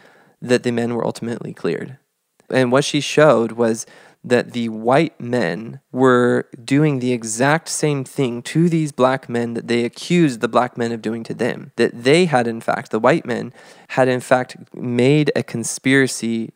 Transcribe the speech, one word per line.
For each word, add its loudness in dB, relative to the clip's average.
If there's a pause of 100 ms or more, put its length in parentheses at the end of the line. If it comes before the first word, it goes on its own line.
(400)
that 2
the -2
men -2
were -4
ultimately -6
cleared. -6 (540)
And 2
what 4
she -2
showed 4
was 0 (340)
that 0
the -4
white 0
men -4 (140)
were 4 (160)
doing 2
the -2
exact -2
same -2
thing -4
to 2
these 0
Black 0
men -2
that -8
they 0
accused 0
the -2
Black 0
men -2
of -6
doing -6
to -10
them. -6
That 0
they 4
had, 2
in -4
fact, -6
the -2
white 2
men -6 (360)
had, 2
in 0
fact, 0 (180)
made 2
a -2
conspiracy -2